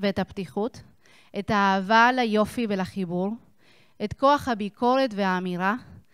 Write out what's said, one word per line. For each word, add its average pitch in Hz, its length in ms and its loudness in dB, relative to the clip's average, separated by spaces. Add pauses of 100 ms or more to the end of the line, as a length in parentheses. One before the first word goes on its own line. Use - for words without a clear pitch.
ואת 196 180 -2
הפתיחות, 202 640 -6 (560)
את 202 120 -6
האהבה 202 640 4
ליופי 226 560 0
ולחיבור, 185 640 -4 (760)
את 202 80 -4
כוח 277 360 2
הביקורת 240 680 0
והאמירה, 185 600 0 (400)